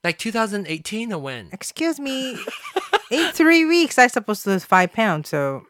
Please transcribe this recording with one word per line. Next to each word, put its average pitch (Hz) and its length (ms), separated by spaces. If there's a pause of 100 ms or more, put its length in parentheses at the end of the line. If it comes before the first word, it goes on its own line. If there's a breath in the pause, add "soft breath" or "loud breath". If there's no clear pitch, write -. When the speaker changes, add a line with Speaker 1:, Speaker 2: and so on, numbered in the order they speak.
Speaker 1:
Like 170 160
two 226 120
thousand 208 360
eighteen 208 440
or 185 80
when? 127 320
Speaker 2:
Excuse 302 480
me. 262 380 (380)
Speaker 1:
<laughs> - 360
Speaker 2:
In 320 220
three 330 320
weeks, 330 320
I 254 80
supposed 214 380
to 202 80
lose 185 140
five 180 280
pounds, 180 360
so 139 400